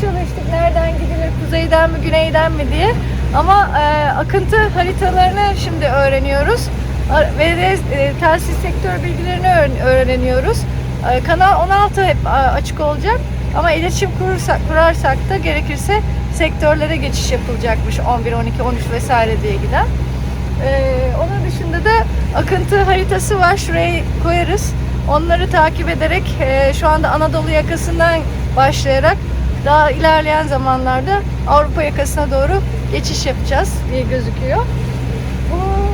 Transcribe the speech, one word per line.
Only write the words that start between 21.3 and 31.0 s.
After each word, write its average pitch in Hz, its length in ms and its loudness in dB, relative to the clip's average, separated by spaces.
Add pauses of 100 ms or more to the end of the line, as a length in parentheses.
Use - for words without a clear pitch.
dışında 339 400 -2
da 453 40 4 (440)
akıntı 403 440 2
haritası 381 580 2
var. 359 160 4
Şuraya 339 440 0 (220)
koyarız. 349 500 0 (380)
Onları 339 400 0
takip 233 380 2
ederek, 330 340 0 (180)
e, 269 340 2
şu 220 140 0
anda - 220 2
Anadolu 311 400 0
yakasından 330 680 0 (360)
başlayarak 269 600 2 (480)
daha 294 260 4
ilerleyen 311 560 2
zamanlarda 262 760 0 (280)